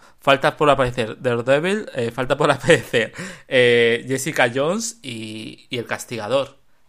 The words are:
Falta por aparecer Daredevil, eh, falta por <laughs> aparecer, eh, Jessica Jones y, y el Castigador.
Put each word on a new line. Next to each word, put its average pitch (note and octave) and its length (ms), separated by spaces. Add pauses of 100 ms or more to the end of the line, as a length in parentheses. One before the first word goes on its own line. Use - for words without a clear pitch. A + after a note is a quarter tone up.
(220)
Falta C#3 340
por D3 140
aparecer B2 520
Daredevil, C#3 720
eh, A#2 180
falta C3+ 260
por C#3+ 140
<laughs> - 0
aparecer, B2+ 600 (360)
eh, A#2+ 580
Jessica C3 460
Jones E3+ 500
y, A2 680
y B2+ 80
el A2+ 80
Castigador. A#2 720 (320)